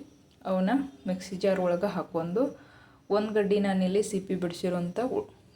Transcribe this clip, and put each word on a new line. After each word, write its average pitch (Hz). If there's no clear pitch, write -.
ಅವನ್ನ 190
ಮಿಕ್ಸಿ 185
ಜಾರ್ 185
ಒಳಗೆ 180
ಹಾಕ್ಕೊಂಡು 175
ಒಂದು 214
ಗಡ್ಡಿ 202
ನಾನಿಲ್ಲಿ 190
ಸಿಪ್ಪಿ 190
ಬಿಡಿಸಿರೋಂಥ 175
ಉ-, -